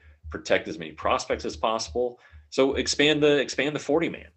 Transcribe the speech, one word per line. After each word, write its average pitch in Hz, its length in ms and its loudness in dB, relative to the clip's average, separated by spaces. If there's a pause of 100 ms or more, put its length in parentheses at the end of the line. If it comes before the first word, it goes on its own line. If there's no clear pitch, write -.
(300)
protect - 360 0
as 82 120 -8
many 78 140 -10
prospects 120 520 -2
as 113 120 -6
possible. 120 640 -2 (300)
So 135 260 2
expand 147 480 2
the, 147 160 6
expand 135 360 -2
the 127 60 -6
forty 151 280 0
man, - 280 -10